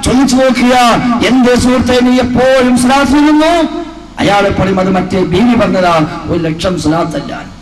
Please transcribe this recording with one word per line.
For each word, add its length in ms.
ചോദിച്ചു 340
നോക്കുക, 340
"എന്റെ 240
സുഹൃത്തെ, 320
നീ 80
എപ്പോഴും 560
സ്വലാത്ത് 340
ചൊല്ലുന്നു?" 380
അയാളെ 360
പറയും, 260
"അത് 140
മറ്റേ 220
ബീവി 300
പറഞ്ഞതാ, 340
ഒരു 180
ലക്ഷം 360
സ്വലാത്തല്ല." 500